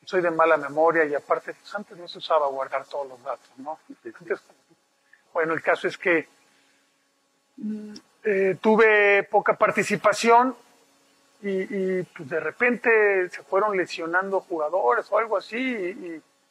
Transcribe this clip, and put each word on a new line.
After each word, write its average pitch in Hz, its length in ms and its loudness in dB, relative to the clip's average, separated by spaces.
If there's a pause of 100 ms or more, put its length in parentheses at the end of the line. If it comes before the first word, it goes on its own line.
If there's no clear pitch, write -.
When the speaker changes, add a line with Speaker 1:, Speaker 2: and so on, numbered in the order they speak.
Speaker 1:
soy 185 180 -2
de 175 80 0
mala 160 260 4
memoria 156 480 2
y 143 120 -2
aparte, 160 360 -4
pues, - 220 -16
antes 202 240 -12
no 175 80 -18
se - 120 -18
usaba 151 280 0
guardar 135 400 -4
todos 139 220 -8
los 123 160 -20
datos, 127 320 -12
¿no? 147 200 -14 (120)
Speaker 2:
Sí, 139 160 -20
sí. 113 160 -14
Speaker 1:
Antes, 180 200 -8 (920)
bueno, 165 200 -2
el 151 80 -4
caso 180 280 -2
es - 100 -8
que, 165 300 0 (1300)
mm, 214 380 -10 (280)
eh, 190 380 0
tuve 208 640 4
poca 202 300 0
participación 214 1000 2 (840)
y, 190 560 -4
y, 180 60 -4
pues, 156 240 -16
de 160 100 -4
repente 208 920 2
se - 120 -16
fueron 202 340 0
lesionando 180 640 -2
jugadores 185 680 -2
o 214 80 2
algo 220 180 0
así 214 220 -6
y, 240 300 -4
y, 175 340 -12 (280)